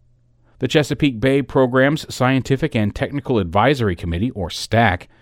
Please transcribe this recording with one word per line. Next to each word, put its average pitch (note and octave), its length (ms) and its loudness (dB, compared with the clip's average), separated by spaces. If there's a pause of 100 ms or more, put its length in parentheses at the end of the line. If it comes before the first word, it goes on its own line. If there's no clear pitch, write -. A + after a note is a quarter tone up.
(600)
The B2+ 80 -2
Chesapeake C#3+ 500 0
Bay C3+ 240 2
Program's C3 720 2
Scientific C3 600 0
and G#2 180 0
Technical C3 460 -2
Advisory G2+ 560 0
Committee, F2+ 340 -4
or F2 200 -8
stac, G#2+ 580 0 (120)